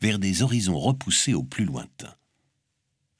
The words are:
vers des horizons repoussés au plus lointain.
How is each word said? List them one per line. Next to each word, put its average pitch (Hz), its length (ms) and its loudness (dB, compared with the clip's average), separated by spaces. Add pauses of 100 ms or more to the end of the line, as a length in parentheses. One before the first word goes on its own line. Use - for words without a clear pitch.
vers 107 160 0
des 95 240 2
horizons 107 360 2
repoussés 131 540 0
au 80 100 0
plus - 220 -4
lointain. - 500 -8 (1040)